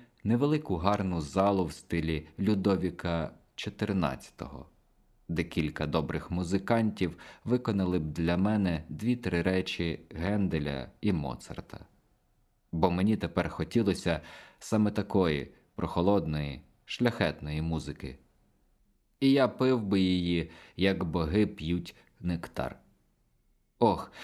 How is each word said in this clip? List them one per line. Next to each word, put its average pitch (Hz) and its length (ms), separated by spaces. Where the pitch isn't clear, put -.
невелику 127 520
гарну 92 440
залу 95 440
в 76 80
стилі 80 560
Людовіка 92 920
чотирнадцятого, 80 1120
де 82 160
кілька 78 420
добрих 80 440
музикантів 95 880
виконали 101 540
б 78 140
для 85 240
мене 95 520
дві-три 95 540
речі 92 580
Генделя 82 800
і 104 120
Моцарта. - 680
Бо 82 180
мені 95 260
тепер 85 340
хотілося 92 680
саме 107 320
такої 87 640
прохолодної, 78 880
шляхетної 78 760
музики. 73 560
І 135 100
я 135 180
пив 127 340
би 98 180
її, 87 500
як 92 280
боги 85 420
п'ють 87 500
нектар. - 600
Ох, 104 300